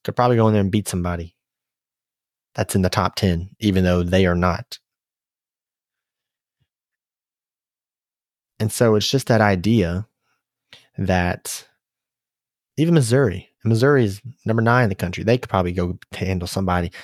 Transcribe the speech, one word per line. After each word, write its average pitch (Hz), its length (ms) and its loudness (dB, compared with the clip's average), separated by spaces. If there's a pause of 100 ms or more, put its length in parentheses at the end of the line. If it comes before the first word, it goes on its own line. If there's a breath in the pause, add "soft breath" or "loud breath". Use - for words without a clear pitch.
could - 100 -8
probably 123 220 2
go 110 120 4
in 107 40 2
there 104 80 2
and 98 100 -2
beat 101 160 -2
somebody 87 480 -8 (1200)
that's - 200 -2
in 98 80 2
the 92 80 0
top 90 240 0
ten, 92 440 -2
even 95 260 2
though 90 180 2
they 92 240 2
are 87 80 2
not. 90 440 -2 (3750)
And 110 120 -2
so 113 240 2
it's 104 120 -2
just - 200 -2
that 113 120 2
idea 98 680 0 (920 loud breath)
that 90 680 -4 (1080)
even 165 160 2
Missouri, 120 560 2 (160)
Missouri 120 400 4
is 101 160 -4 (240)
number 113 180 0
nine 120 220 4
in 107 40 2
the 95 60 -4
country. 87 300 -6
They 117 140 2
could - 100 -12
probably 90 240 0
go 90 260 -4 (140)
to - 60 -14
handle 90 300 -4
somebody. 90 400 -2 (140 loud breath)